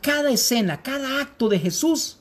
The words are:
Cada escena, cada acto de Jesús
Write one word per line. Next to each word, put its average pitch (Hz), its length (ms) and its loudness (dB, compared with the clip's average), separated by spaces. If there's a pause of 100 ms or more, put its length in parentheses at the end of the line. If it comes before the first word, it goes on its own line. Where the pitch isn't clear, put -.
Cada 294 300 0
escena, 214 500 0
cada 269 400 -4
acto 233 280 -2
de 196 100 4
Jesús 220 600 -2